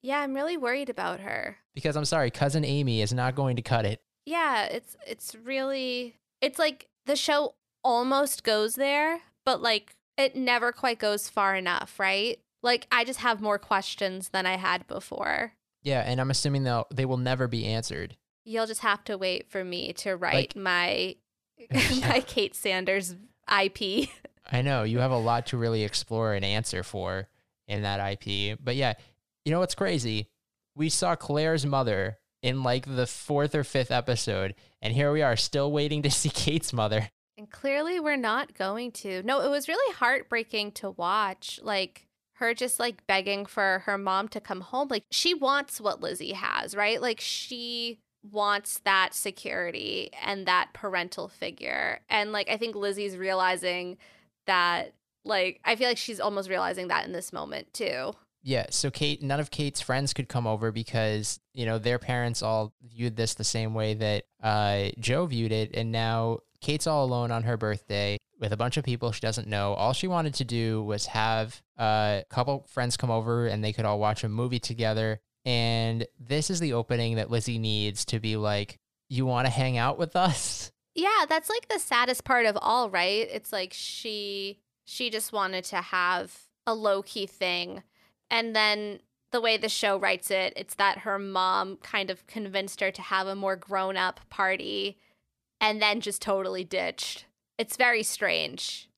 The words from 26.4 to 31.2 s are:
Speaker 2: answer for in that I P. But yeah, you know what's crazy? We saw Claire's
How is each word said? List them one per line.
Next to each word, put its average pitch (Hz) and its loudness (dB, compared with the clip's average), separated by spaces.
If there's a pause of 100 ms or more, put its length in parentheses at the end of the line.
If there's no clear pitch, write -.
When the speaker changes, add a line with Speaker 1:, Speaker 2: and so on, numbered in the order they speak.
Speaker 2:
answer 101 0
for 95 -6 (380)
in 104 -4
that 101 -2
I 98 -2
P. 101 -2
But 127 -2
yeah, 127 0 (500)
you 147 0
know 170 2
what's 180 0
crazy? 117 -2 (480)
We 151 0
saw 175 2
Claire's 151 2